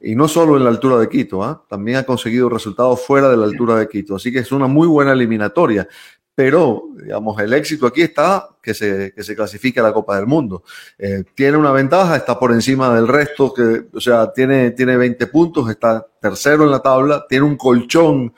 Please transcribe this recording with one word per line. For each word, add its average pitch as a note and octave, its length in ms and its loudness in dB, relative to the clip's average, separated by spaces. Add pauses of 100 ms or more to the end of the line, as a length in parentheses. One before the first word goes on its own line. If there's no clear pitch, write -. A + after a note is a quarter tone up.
Y G#2+ 140 -6
no D3 120 2
solo D#3 300 2
en B2+ 60 2
la A#2+ 80 2
altura B2 260 0
de A2 100 2
Quito, - 360 -4
¿ah? D3+ 260 -8
También G#2+ 300 -4
ha C3+ 40 -2
conseguido A#2+ 460 -2
resultados A#2 560 -2
fuera C#3 240 2
de A#2+ 80 4
la A2 80 2
altura A2+ 300 0
de G#2+ 120 0
Quito. G2+ 280 -8
Así A#2+ 180 -6
que C3 60 -2
es A#2+ 120 -6
una C3+ 160 0
muy D#3 200 2
buena C#3+ 260 2
eliminatoria. A2+ 720 0 (460)
Pero, C3+ 500 2 (120)
digamos, G#2 460 -8
el G#2+ 120 -2
éxito D3+ 320 -2
aquí C3 160 0
está E3+ 460 0 (160)
que A2 100 -6
se, G2 400 -6
que G#2+ 80 -16
se G2 140 -12
clasifique A2 460 -4
a - 20 4
la G#2+ 100 2
Copa G#2 220 -2
del G2 120 -2
Mundo. B2 360 -2 (340)
Eh, G2 280 -6 (100)
tiene C#3 220 2
una D3+ 140 2
ventaja, C3+ 440 2
está B2 240 -2
por A#2+ 140 2
encima B2+ 420 0
del A2+ 120 2
resto, C#3 460 0
que, A2+ 300 0 (100)
o - 60 -10
sea, A#2 320 2
tiene, C3 400 0
tiene B2+ 240 0
veinte B2 320 0
puntos, D#3+ 420 0
está A2 380 -2 (140)
tercero C#3+ 420 2
en D3 80 4
la C3 100 0
tabla, C3+ 460 0
tiene C3+ 180 0
un D3 120 0
colchón B2+ 800 2